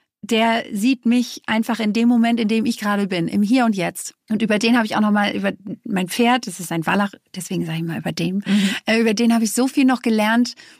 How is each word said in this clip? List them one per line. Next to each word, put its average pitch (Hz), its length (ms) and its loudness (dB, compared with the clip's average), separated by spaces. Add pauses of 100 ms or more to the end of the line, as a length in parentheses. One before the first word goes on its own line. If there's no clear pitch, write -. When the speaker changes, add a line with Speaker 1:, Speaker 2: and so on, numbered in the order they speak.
(260)
Speaker 1:
Der 226 460 2
sieht 240 340 0
mich 240 420 0
einfach 220 340 -2
in 214 100 0
dem 226 160 2
Moment, 233 320 4
in 226 80 0
dem 226 180 2
ich 233 120 -2
gerade 202 300 0
bin, 180 200 -2
im 202 160 0
Hier 240 220 4
und 220 100 2
Jetzt. - 380 -6 (160)
Und 214 120 -2
über 214 160 0
den 226 200 2
hab 226 80 2
ich 214 100 -4
auch 220 60 2
noch 214 100 2
mal, 208 240 0
über 196 160 -2 (320)
mein 185 240 -4
Pferd, 240 400 0
das 190 140 -10
ist 165 100 -10
ein 165 140 -2
Wallach, 196 260 0 (240)
deswegen 175 300 -6
sag 160 100 -6
ich 165 80 -4
mal 165 160 -6
über 165 140 -6
dem, 175 240 -4
Speaker 2:
Mhm. 196 320 2 (160)
Speaker 1:
äh, 226 160 2
über 220 120 2
den 233 200 2
hab 226 80 2
ich 220 100 -2
so 254 160 0
viel 269 160 0
noch 254 180 2
gelernt, 226 520 2 (260)